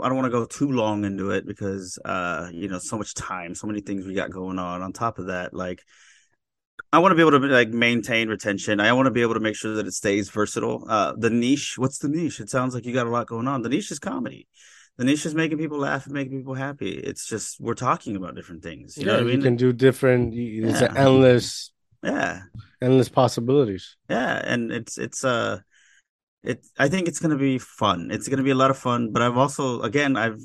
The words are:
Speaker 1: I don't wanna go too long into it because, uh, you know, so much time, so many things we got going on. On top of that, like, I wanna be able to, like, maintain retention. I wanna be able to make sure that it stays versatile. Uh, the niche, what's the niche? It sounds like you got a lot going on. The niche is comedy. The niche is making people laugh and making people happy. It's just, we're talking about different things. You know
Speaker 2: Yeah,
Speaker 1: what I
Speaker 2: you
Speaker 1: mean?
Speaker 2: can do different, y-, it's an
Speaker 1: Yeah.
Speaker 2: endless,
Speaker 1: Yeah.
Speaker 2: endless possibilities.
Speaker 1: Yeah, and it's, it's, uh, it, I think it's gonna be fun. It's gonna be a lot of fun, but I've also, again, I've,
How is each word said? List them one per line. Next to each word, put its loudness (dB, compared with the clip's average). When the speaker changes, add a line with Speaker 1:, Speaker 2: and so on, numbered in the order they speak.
Speaker 1:
I 0
don't 0
wanna 0
go 0
too -4
long 0
into -4
it -2
because, -8
uh, -4
you -8
know, -6
so -8
much -8
time, -10
so -12
many -6
things -8
we -8
got -4
going -8
on. -6
On -8
top -4
of -8
that, -6
like, -8
I 8
wanna 6
be 6
able 10
to, 8
like, 4
maintain 2
retention. -2
I 6
wanna 4
be 2
able 2
to 0
make 0
sure -6
that -4
it -8
stays 0
versatile. -2
Uh, 2
the 0
niche, 0
what's -2
the -4
niche? -4
It -12
sounds 0
like -8
you -6
got 0
a -4
lot -2
going -6
on. -2
The -4
niche -2
is -10
comedy. -8
The -2
niche 2
is -2
making 0
people -4
laugh -2
and -12
making -6
people -10
happy. -8
It's -10
just, -8
we're -4
talking -2
about -10
different -16
things. -16
You -8
know 2
Speaker 2:
Yeah, 4
Speaker 1:
what 0
I 0
Speaker 2:
you 2
Speaker 1:
mean? 0
Speaker 2:
can 4
do 4
different, 4
y-, -6
it's 2
an 2
Speaker 1:
Yeah. 2
Speaker 2:
endless, 6
Speaker 1:
Yeah. -2
Speaker 2:
endless 6
possibilities. 0
Speaker 1:
Yeah, -2
and -2
it's, -8
it's, -8
uh, 0
it, -6
I 2
think -2
it's -4
gonna 0
be 0
fun. -2
It's -6
gonna -2
be 2
a 4
lot 4
of -2
fun, -2
but 2
I've 2
also, 0
again, 0
I've, -2